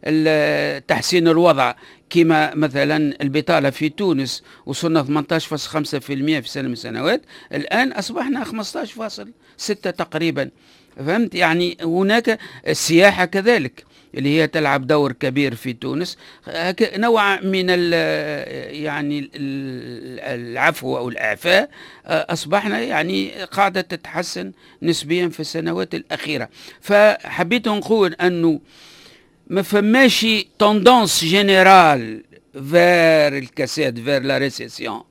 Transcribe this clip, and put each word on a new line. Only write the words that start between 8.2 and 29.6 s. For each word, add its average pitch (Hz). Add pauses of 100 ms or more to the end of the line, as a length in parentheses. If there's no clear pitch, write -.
خمستاش 214
فاصل 214 (260)
ستة 196
تقريبًا. 156 (460)
فهمت؟ 185
يعني 175
هناك 196 (300)
السياحة 180
كذلك. 190 (300)
اللي 139
هي 156
تلعب 143
دور 143
كبير 131
في 123
تونس. 131 (260)
هك-، 185
نوع 208
من 190
ال-، 156
يعني 147
ال-، 139 (880)
العفو 131
أو 123
الإعفاء، 170 (360)
آه، 160
أصبحنا 202
يعني 190 (140)
قاعدة 196
تتحسن 180 (300)
نسبيًا 170
في 160
السنوات 165
الأخيرة. 143 (320)
فحبيت 208
نقول 208
أنه 170 (840)
ما 190